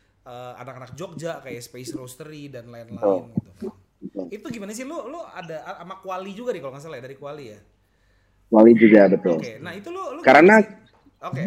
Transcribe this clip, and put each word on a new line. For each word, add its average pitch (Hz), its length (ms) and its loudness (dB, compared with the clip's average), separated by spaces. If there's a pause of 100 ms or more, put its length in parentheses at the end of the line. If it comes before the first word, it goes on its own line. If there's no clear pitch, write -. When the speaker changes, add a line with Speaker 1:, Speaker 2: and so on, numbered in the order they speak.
(220)
Speaker 1:
eh, 123 340 -18
anak-anak 123 380 -18
Jogja 160 460 -12
kayak 127 200 -16
Space 123 320 -16
Roastery 147 560 -18
dan 120 200 -18
lain-lain 117 280 -18
Speaker 2:
Betul. 101 240 -2 (140)
Speaker 1:
gitu - 180 -6
kan. - 120 -18 (360)
Speaker 2:
Betul. 196 320 -14
Speaker 1:
Itu 214 200 -18
gimana 208 200 -14
sih 226 120 -14
lu, 302 200 -14
lu 254 200 -16
ada 165 400 -16
a-, 190 160 -16
sama 175 180 -18
Kuali 190 340 -12
juga 240 200 -10
nih 185 80 -10
kalau 135 120 -14
nggak 143 120 -20
salah 160 120 -16
ya, 120 80 -16
dari 135 120 -20
Kuali 143 320 -16
ya? 104 120 -20 (840)
Speaker 2:
Kuali 113 280 8
juga, 107 340 8
betul. 92 280 0
Speaker 1:
Oke, - 220 -10
nah - 160 -16
itu - 160 -18
lu, - 120 -14 (100)
lu - 100 -14
Speaker 2:
Karena 170 400 8
Speaker 1:
gimana - 20 -2
sih? - 640 -16
Oke, 147 220 -10